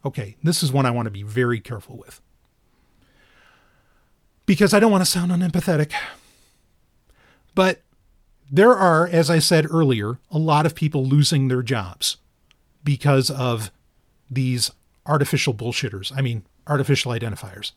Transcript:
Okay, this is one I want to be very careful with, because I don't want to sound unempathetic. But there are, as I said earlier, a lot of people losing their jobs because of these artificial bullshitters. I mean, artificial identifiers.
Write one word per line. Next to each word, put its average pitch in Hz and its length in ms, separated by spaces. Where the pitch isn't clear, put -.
Okay, 117 380
this 160 200
is 143 100
one 135 140
I 123 40
want 117 160
to 110 40
be 101 120
very 117 380
careful - 360
with, - 240
because 202 280
I 202 60
don't 220 100
want 190 140
to - 60
sound 175 200
unempathetic. 175 600
But 190 280
there 202 240
are, 175 320
as 165 240
I 165 80
said 160 320
earlier, 131 480
a 156 80
lot 156 280
of 156 80
people 147 300
losing 135 440
their 127 140
jobs 113 540
because 143 480
of 120 400
these 127 420
artificial 143 480
bullshitters. 107 640
I 135 40
mean, 117 240
artificial 139 460
identifiers. 113 640